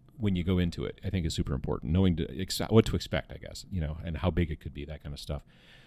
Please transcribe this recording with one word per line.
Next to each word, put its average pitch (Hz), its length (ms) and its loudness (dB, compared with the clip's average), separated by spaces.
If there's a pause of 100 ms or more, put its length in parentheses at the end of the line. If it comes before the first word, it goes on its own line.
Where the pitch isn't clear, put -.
(180)
when 104 180 2
you 87 80 0
go 92 140 4
into 87 260 0
it, - 180 -8
I 101 60 -6
think 92 160 0
is 80 80 -2
super 78 220 -2
important. 62 360 -2
Knowing 90 260 6
to 78 220 -4
ex-, - 300 -4
what 110 160 8
to - 120 0
expect, - 360 -4
I - 60 -10
guess, - 340 -14
you 92 80 -2
know, 76 240 -2
and 80 140 -4
how - 120 2
big 80 200 2
it 73 100 -6
could 73 140 -10
be, 71 100 -8
that 73 180 -12
kind 71 120 -10
of - 40 -10
stuff. 71 240 -6 (440)